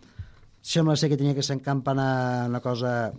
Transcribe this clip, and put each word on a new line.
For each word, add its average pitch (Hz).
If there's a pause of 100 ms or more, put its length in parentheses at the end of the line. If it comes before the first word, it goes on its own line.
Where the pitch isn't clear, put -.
(600)
sembla 156
ser 147
que 143
tenia 143
que 139
ser 143
un 131
campanar 131
una 120
cosa... 120